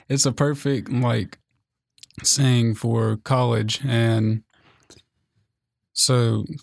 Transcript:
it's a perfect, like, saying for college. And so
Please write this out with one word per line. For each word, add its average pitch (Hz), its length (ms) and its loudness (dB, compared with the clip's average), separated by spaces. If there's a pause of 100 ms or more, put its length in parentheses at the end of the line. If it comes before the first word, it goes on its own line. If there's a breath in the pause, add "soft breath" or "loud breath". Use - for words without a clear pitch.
it's 139 180 0
a 135 60 0
perfect, 139 600 -2
like, 120 460 -2 (840)
saying 120 540 2
for 113 400 0
college. 117 680 0
And 113 600 0 (1500 loud breath)
so 117 520 0 (180)